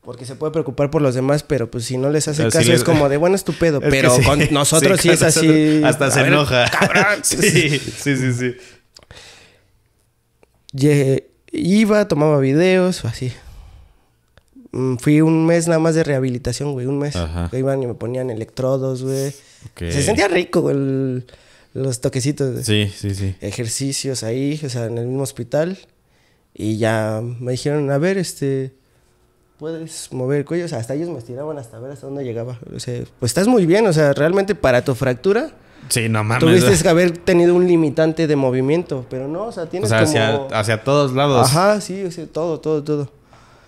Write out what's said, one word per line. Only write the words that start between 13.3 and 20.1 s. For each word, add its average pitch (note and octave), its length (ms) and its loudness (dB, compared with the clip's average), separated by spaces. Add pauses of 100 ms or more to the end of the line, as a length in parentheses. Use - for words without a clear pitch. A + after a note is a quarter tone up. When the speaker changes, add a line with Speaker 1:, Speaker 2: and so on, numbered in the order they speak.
Speaker 1:
Mm, B2+ 260 -2
fui D3+ 240 4
un D#3+ 240 4
mes E3+ 220 2
nada E3 120 2
más D#3+ 160 2
de D#3+ 80 2
rehabilitación, C3 720 -2
güey, B2 120 -6
un C#3 140 -2
mes. C#3+ 160 -4
Speaker 2:
Ajá. E2+ 340 -4
Speaker 1:
Que B2 100 -6
iban C3+ 220 -2
y B2 60 -4
me A#2 60 -6
ponían B2+ 360 -6
electrodos, C3 720 -4
güey. C3+ 260 -4
Speaker 2:
Ok. - 500 -20 (120)
Speaker 1:
Se C3+ 120 0
sentía G#3 240 2